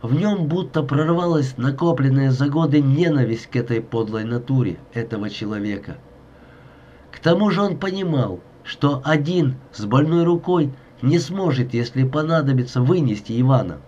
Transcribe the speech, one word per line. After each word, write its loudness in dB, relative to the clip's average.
В 0
нём 0
будто -2
прорвалась 0
накопленная 2
за 2
годы 2
ненависть 2
к -10
этой -2
подлой -4
натуре -2
этого -6
человека. -8
К -18
тому 2
же 0
он -2
понимал, -2
что -2
один 0
с -8
больной 2
рукой 0
не 2
сможет, -2
если -2
понадобится, 0
вынести 0
Ивана. 2